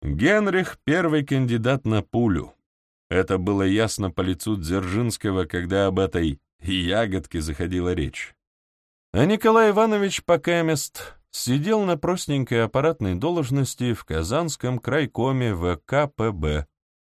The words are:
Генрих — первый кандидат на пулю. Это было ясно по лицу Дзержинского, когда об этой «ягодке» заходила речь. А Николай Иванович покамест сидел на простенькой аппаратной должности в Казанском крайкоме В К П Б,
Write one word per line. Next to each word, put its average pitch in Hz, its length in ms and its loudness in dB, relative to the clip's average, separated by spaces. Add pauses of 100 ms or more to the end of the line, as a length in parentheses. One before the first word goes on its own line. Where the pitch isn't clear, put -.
Генрих — 185 800 0
первый 156 420 0
кандидат 127 600 0
на 110 160 2
пулю. 98 520 0 (560)
Это 92 280 2
было 98 260 0
ясно 101 480 0
по - 100 -4
лицу 92 360 -2
Дзержинского, 95 880 -2
когда 90 420 0
об 92 120 0
этой 85 420 0 (180)
«ягодке» 92 800 -2
заходила 87 540 -2
речь. - 420 -6 (800)
А 131 120 4
Николай 220 460 4
Иванович 208 540 0
покамест 165 920 0 (160)
сидел 185 540 0
на 175 120 2
простенькой 139 680 0
аппаратной 131 500 0
должности 131 800 0
в - 100 -6
Казанском 127 760 -2
крайкоме 127 720 0
В 87 320 0
К 143 220 0
П 113 260 -2
Б, 76 340 -2 (340)